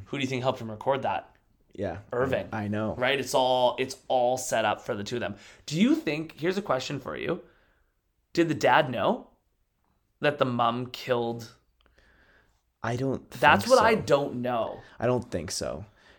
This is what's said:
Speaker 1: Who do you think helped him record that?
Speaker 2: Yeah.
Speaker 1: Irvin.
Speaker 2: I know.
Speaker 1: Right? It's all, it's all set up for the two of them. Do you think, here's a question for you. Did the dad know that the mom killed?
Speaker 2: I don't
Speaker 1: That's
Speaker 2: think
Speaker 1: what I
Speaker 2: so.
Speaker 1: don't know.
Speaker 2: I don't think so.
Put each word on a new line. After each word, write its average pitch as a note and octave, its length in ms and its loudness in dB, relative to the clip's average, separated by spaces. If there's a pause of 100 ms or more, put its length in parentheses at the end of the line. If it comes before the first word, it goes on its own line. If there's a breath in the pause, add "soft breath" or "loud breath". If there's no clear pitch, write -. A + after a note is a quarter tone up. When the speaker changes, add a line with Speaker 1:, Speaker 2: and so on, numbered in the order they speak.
Speaker 1:
Who C#3+ 120 -8
do C3+ 40 -4
you B2+ 60 -2
think B2+ 160 -4
helped C3 160 0
him A2+ 100 -10
record B2 320 -2
that? G2 280 -4 (440)
Speaker 2:
Yeah. F#2 240 -6 (140)
Speaker 1:
Irvin. B2 400 -2
Speaker 2:
I G#2+ 160 -4
know. G#2 280 -2
Speaker 1:
Right? B2+ 220 0
It's B2+ 160 -4
all, B2+ 460 4
it's C3 160 -6 (120)
all B2+ 300 2
set A#2 260 0
up G#2+ 160 0
for B2 140 -6
the G2+ 80 -6
two A#2+ 140 -6
of A#2 40 -4
them. G2+ 140 -6 (320 loud breath)
Do D3+ 140 -4
you B3+ 160 6
think, D#3 420 -6
here's F3 180 -2
a G3+ 60 -2
question C3+ 380 -4
for D2+ 160 -10
you. D3+ 240 -4 (920 soft breath)
Did E3+ 160 2
the D3+ 60 -2
dad C3 360 4
know B2 360 -2 (920)
that D3 180 0
the C3+ 80 2
mom A#2+ 400 0
killed? A#2 640 -4 (1300 soft breath)
Speaker 2:
I A2+ 140 -4
don't C3 360 -4
Speaker 1:
That's D3+ 320 6
Speaker 2:
think B3+ 120 6
Speaker 1:
what A3 80 8
I A3+ 120 6
Speaker 2:
so. - 60 -2
Speaker 1:
don't C#3+ 340 2
know. A#2+ 440 -4 (200 loud breath)
Speaker 2:
I A2+ 60 0
don't B2 240 0
think E2+ 200 -6
so. C#2+ 340 -6 (340 soft breath)